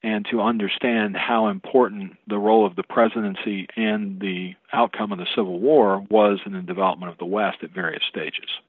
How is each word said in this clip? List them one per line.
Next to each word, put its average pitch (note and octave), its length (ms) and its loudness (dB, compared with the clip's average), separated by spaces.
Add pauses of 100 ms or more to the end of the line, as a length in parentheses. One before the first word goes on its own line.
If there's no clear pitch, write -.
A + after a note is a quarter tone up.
and G#2+ 240 -2
to A#2 120 0
understand G#2+ 720 0
how A2+ 320 0
important G2+ 680 0 (100)
the G#2 100 -2
role G#2+ 280 6
of F2+ 100 0
the - 80 -4
presidency G#2 840 0 (100)
and G#2+ 420 -2
the F#2 340 -4 (200)
outcome A2 380 0
of F#2+ 60 -6
the F2 160 -8
Civil F#2 260 -2
War G#2 500 4
was G#2 360 4
in G2+ 80 -10
the F#2 80 -6
development F2+ 500 -2
of - 60 -18
the F2 80 -10
West G2 380 -2
at D#2+ 80 -14
various F2+ 380 -6
stages. - 400 -8 (200)